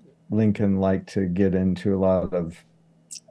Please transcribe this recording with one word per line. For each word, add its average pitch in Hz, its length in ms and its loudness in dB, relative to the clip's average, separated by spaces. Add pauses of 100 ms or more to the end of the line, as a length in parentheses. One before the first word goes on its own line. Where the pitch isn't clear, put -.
(320)
Lincoln 104 480 2
liked 95 340 0
to 98 120 -2
get 92 300 2
into 92 400 0
a 95 40 0
lot 92 340 0
of, 85 320 -6 (640)